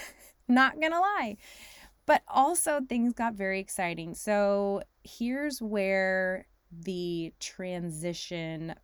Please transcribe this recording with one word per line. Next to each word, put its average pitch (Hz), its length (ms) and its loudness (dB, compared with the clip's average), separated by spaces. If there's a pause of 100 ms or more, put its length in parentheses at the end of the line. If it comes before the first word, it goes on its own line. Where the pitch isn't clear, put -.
<laughs> - 460 -20
not 262 320 6
gonna 320 200 2
lie, 359 380 0 (680)
but 302 220 6
also 294 540 2
things 240 320 0
got 233 200 -2
very 196 260 -2
exciting. 170 540 -4
So 202 720 2 (200)
here's 262 580 -4
where 190 840 0 (240)
the 170 680 -4
transition 170 1300 -6 (100)